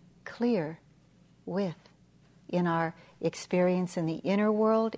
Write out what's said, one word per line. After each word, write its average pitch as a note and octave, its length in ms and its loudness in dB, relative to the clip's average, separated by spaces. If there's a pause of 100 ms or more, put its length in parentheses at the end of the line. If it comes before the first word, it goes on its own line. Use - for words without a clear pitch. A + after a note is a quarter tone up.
(240)
clear F#3 560 -2 (640)
with F3+ 300 -4 (720)
in F3+ 180 0
our E3 300 0 (260)
experience F3+ 760 0
in E3 80 -2
the D#3+ 120 -4
inner G3+ 340 2
world A3 460 2